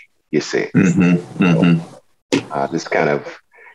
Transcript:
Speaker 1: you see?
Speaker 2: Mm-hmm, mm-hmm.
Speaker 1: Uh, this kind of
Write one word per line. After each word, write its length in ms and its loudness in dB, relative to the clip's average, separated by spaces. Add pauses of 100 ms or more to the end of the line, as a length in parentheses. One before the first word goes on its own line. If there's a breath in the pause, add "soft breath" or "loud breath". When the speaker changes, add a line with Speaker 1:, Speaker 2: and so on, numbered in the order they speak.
(300)
Speaker 1:
you 100 0
see? 340 -4
Speaker 2:
Mm-hmm, 720 2
mm-hmm. 1080 0
Speaker 1:
Uh, 160 -2
this 200 -6
kind 220 0
of 280 -6 (360 soft breath)